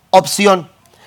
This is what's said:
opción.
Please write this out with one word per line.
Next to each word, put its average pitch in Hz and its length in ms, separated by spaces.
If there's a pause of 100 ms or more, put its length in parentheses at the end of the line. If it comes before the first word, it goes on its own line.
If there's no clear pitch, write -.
opción. 185 640 (360)